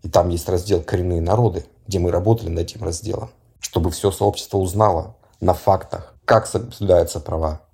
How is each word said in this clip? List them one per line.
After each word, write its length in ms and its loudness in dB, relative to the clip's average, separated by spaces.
И 60 -8
там 200 4
есть 180 -4
раздел 360 0
"Коренные 380 0
народы", 440 0
где 100 -4
мы 140 2
работали 380 0
над 160 -2
этим 180 -12
разделом, 480 -8
чтобы 300 -2
всё 220 0
сообщество 480 -2
узнало 560 0
на 140 4
фактах, 580 -2
как 220 4
соблюдаются 760 0
права. 420 -4